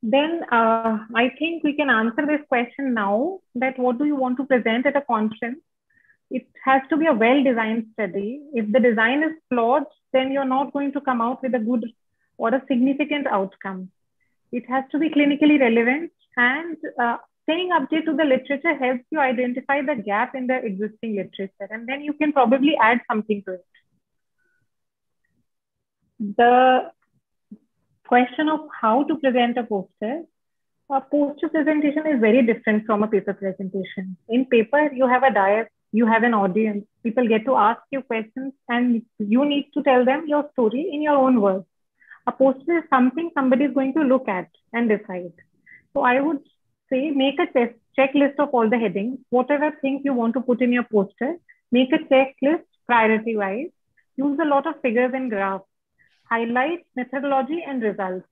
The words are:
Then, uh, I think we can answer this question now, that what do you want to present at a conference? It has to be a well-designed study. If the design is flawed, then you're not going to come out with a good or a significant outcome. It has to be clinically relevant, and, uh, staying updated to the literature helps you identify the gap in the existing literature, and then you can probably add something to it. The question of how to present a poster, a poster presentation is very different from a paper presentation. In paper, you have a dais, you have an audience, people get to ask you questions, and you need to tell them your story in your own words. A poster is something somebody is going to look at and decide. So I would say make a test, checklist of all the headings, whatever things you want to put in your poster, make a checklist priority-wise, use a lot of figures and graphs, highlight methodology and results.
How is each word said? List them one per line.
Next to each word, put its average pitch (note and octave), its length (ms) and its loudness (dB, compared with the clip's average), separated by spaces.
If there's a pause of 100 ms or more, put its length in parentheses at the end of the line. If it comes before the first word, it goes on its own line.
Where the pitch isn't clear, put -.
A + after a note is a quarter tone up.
Then, D4 400 0 (100)
uh, A3+ 460 2 (160)
I B3 240 2
think E4 260 -4
we D4 80 2
can D4 180 -2
answer A3+ 360 0
this D4 220 0
question B3 460 -2
now, A3+ 460 -2 (140)
that C4 240 -4
what B3 200 0
do C#4+ 60 0
you D4 100 0
want B3+ 220 -2
to C#4 80 -4
present A#3+ 420 0
at C#4 100 0
a C#4+ 40 2
conference? A#3 600 -4 (720)
It B3+ 160 -8 (180)
has C4+ 260 4
to E4 80 2
be D#4+ 80 2
a D#4 80 4
well-designed A3+ 800 2
study. G3+ 480 -6 (100)
If A3 180 -4
the B3 100 4
design A#3 420 2
is D#4 100 -2 (160)
flawed, B3 360 2 (280)
then C4 180 0
you're C#4 140 -2
not C4 280 -2
going C#4+ 200 -2
to C#4+ 80 -4
come B3+ 200 -2
out A#3+ 220 -4
with B3+ 120 -4
a B3+ 40 2
good A3+ 260 -2 (540)
or A3+ 160 0
a C4 140 0
significant C#4 580 0
outcome. F#3+ 640 -4 (600)
It A#3+ 160 -6
has C4 240 -2
to D4+ 60 -2
be D#4 120 0
clinically D4 500 2
relevant, B3 520 2 (240)
and, D4 400 -2 (240)
uh, A#3+ 160 0 (260)
staying F4+ 280 -2
updated D#4+ 340 0
to D#4+ 120 -2
the D#4+ 80 2
literature C#4 520 0
helps B3+ 340 -2
you D#4 80 -4
identify B3+ 640 0
the C#4 140 -2
gap G#3 380 -4
in B3+ 120 -6
the B3+ 180 -2
existing G#3 520 -6
literature, F#3+ 540 -10
and A3+ 180 -14
then C#4 140 -8
you D4 100 -6
can D4 200 -2
probably C4+ 480 4
add A#3 200 4 (100)
something G#3+ 320 -4
to F#3 120 -10
it. F3+ 100 -18 (2750)
The B3+ 560 4 (1120)
question B3+ 420 2
of D#4 120 -2 (200)
how A#3 240 2
to D4+ 120 -2
present A#3+ 420 0
a A#3+ 60 -4
poster, G#3+ 580 -6 (680)
a C4+ 100 0
poster D4 480 -2
presentation D4+ 580 0
is D4 140 0
very A3+ 220 4
different G#3+ 440 0
from G#3+ 160 0
a A3 60 -2
paper G3 260 -2
presentation. F#3+ 840 -8 (120)
In B3+ 180 0
paper, C#4 460 2
you C4 140 0
have B3 160 2
a C4 80 6
dais, G#3 360 2 (260)
you A3+ 140 2
have A3 160 4
an A#3+ 120 2
audience, G3+ 520 0 (160)
people A#3+ 240 0
get A3 200 2
to C4 100 2
ask A3+ 240 2 (100)
you C4+ 120 -6
questions, B3 500 -8 (160)
and A#3+ 340 0 (160)
you A3 260 2
need C#4+ 300 -2
to D4 80 -4
tell B3+ 220 4
them C#4+ 240 0
your D4 240 0
story B3+ 400 -2
in D4 100 -4
your D4+ 140 2
own C4 240 4
words. F#3+ 260 0 (600)
A B3 60 -4
poster C4+ 460 0
is D#4+ 120 -6
something C4 440 2
somebody C4 300 2
is C4 100 -2
going C4+ 200 0
to D#4+ 80 0
look C4 260 2
at F3+ 200 -4 (260)
and A#3 140 0
decide. F#3 440 -4 (600)
So C#4 80 -2
I B3+ 180 2
would D4 200 -2 (500)
say C4+ 200 -2
make C#4 300 0
a F4 60 0
test, A#3+ 280 0 (240)
checklist C#4 400 2
of C#4+ 120 0
all A#3 180 2
the A#3+ 100 2
headings, A3 400 -4 (120)
whatever C#4 400 0 (100)
things C#4 240 -4
you C#4 80 0
want A#3 220 0
to B3+ 80 -2
put A#3+ 180 0
in B3 120 2
your B3 120 0
poster, A3+ 520 -2 (360)
make B3+ 200 4
a D#4+ 60 2
checklist C#4 680 2 (220)
priority-wise, A3 840 0 (460)
use C#4 240 -2
a E4 40 0
lot C#4 220 2
of D#4+ 160 -8
figures B3 320 0
and C4 160 -4
graphs, G3 340 -4 (640)
highlight A#3+ 540 -2 (120)
methodology C4+ 680 -4
and C4+ 160 -6
results. F#3 500 -6